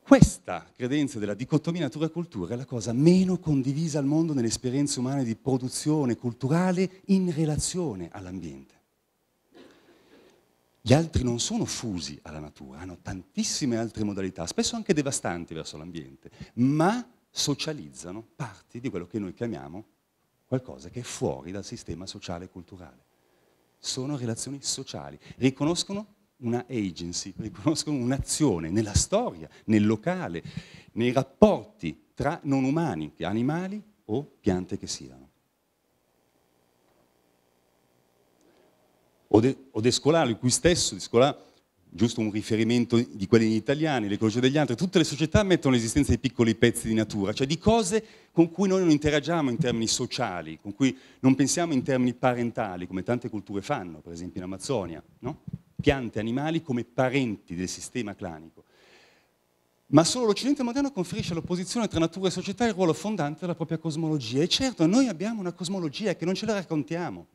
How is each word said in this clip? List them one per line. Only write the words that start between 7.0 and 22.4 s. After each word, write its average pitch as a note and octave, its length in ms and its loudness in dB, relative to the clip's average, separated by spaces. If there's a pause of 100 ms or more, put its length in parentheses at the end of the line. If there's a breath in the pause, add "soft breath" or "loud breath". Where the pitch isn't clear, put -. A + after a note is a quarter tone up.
in F#3 280 2
relazione D3 760 -2
all'ambiente. E2+ 640 -12 (2000 loud breath)
Gli A2 120 4
altri D3+ 320 4
non A#2+ 160 -2
sono G3+ 240 -2
fusi E2 580 -6
alla D2+ 160 -14
natura, C#2+ 400 -16
hanno F2 240 -14
tantissime A#2+ 760 -4
altre A2 260 -4
modalità, F#2+ 420 -4
spesso - 300 -2
anche G#3 180 0
devastanti A2 600 -4
verso D#2 220 -10
l'ambiente, D2+ 540 -14 (240 loud breath)
ma D#3 500 2 (240)
socializzano A2+ 960 -6 (120)
parti A#2+ 420 -14
di B2 100 -6
quello F2 200 -8
che A#2 100 -6
noi F#2+ 160 -6
chiamiamo F2+ 500 -8 (640)
qualcosa D#2+ 420 -6
che A#2+ 120 -12
è - 20 -10
fuori E2 480 -6
dal F#2+ 140 -10
sistema F#2 420 -12
sociale F#2 380 -10